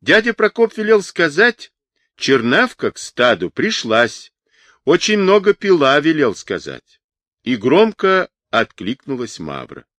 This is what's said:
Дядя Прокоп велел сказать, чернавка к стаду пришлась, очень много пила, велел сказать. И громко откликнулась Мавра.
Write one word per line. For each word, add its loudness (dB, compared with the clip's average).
Дядя 2
Прокоп 0
велел 2
сказать, -2
чернавка 0
к -20
стаду -2
пришлась, -4
очень 2
много 2
пила, 2
велел 0
сказать. -12
И -2
громко 0
откликнулась -6
Мавра. -12